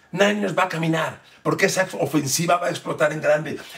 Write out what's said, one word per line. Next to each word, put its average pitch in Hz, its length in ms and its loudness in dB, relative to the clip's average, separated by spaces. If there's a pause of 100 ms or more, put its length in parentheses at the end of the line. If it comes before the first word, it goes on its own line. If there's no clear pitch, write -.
(120)
Niners 202 460 2
va 185 60 2
a 185 60 0
caminar, 160 520 -2 (200)
porque - 260 2
esa 185 200 0 (120)
ofensiva 160 580 2
va 175 100 -4
a - 20 0
explotar 156 440 0
en 156 80 -6
grande. 147 360 2 (200)